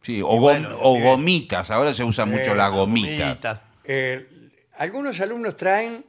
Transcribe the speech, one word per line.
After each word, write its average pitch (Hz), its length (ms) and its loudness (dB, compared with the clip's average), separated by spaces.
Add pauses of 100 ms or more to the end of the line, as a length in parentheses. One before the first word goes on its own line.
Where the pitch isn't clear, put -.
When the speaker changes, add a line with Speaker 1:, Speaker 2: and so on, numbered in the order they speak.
Speaker 1:
Sí, 113 200 -6
o 101 140 0
Speaker 2:
Y 113 60 4
bueno, 143 300 4
Speaker 1:
gom-, - 120 -12
o 131 140 6
Speaker 2:
eh, 117 80 0
Speaker 1:
gomitas, 131 640 2
ahora 127 240 0
se 120 80 -4
usa 117 220 0
mucho 110 300 -2
Speaker 3:
Eh, - 20 0
Speaker 1:
la 101 100 4
gomita. 110 600 0
Speaker 2:
gomita. 113 340 -8 (220)
Speaker 3:
Eh, 131 420 -6 (520)
algunos 208 420 -8
alumnos 220 340 -6
traen 226 540 -2